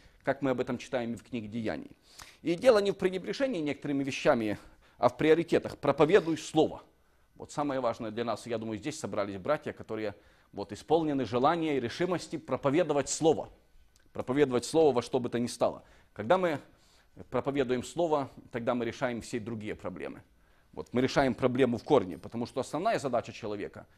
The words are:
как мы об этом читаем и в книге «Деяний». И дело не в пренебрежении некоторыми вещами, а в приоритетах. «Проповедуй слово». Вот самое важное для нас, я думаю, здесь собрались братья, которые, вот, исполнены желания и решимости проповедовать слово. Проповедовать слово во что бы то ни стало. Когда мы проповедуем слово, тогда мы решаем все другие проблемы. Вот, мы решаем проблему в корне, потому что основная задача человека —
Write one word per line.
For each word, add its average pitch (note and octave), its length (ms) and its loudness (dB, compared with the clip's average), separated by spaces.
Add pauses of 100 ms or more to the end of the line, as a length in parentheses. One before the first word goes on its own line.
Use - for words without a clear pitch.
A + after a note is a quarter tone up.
(220)
как C#3 200 -2
мы C3+ 100 2
об B2 80 -2
этом B2 180 -2
читаем A#2 360 -4
и - 20 -10
в - 80 -16
книге A2 240 -8
«Деяний». G#2 420 -6 (520)
И E3 120 0
дело A3+ 240 8
не G3+ 140 2
в - 20 0
пренебрежении F#3 640 -2
некоторыми C#3+ 460 -2
вещами, A#2+ 540 2 (380)
а - 120 6
в - 80 -12
приоритетах. D#3 640 4
«Проповедуй D#3 600 4
слово». - 460 0 (500)
Вот - 160 -18
самое C#3 300 -4
важное A#2 320 -2
для A#2 120 -4
нас, A2+ 220 -6
я A#2 120 -4
думаю, A2 200 -6
здесь C#3 180 -8
собрались G2+ 420 -6
братья, A2+ 340 -4
которые, A2 420 -8 (380)
вот, G2 200 -10
исполнены D3 520 0
желания C#3+ 540 2
и - 20 -2
решимости E3 560 -4
проповедовать C#3+ 720 0
слово. D3 400 2 (640)
Проповедовать C3 520 2
слово D3+ 300 4
во A#2+ 80 0
что - 160 0
бы B2 120 -4
то A#2+ 100 -2
ни A#2+ 80 -2
стало. F#2+ 340 -2 (300)
Когда B2+ 260 2
мы E3 220 -2 (680)
проповедуем B2+ 520 0
слово, D3+ 480 0 (220)
тогда A#2+ 240 -2
мы A#2+ 80 -2
решаем A#2+ 380 -4
все B2 180 -6
другие G#2+ 340 -8
проблемы. D#2 480 -10 (500)
Вот, - 200 -12
мы A#2+ 80 2
решаем C3 340 2
проблему B2 420 2
в G#2 60 -6
корне, F#2 340 2
потому A2+ 300 -8
что - 140 -6
основная E3+ 400 -2
задача A#2+ 320 -2
человека — G#2 640 -10